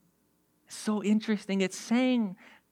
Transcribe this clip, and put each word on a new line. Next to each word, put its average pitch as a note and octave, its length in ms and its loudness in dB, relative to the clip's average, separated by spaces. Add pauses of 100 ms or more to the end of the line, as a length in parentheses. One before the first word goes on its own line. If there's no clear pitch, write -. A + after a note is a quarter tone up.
(680)
It's - 100 -16
so G#3+ 260 -2
interesting. G3+ 600 0
It's F#3 140 -2
saying A#3+ 600 0 (360)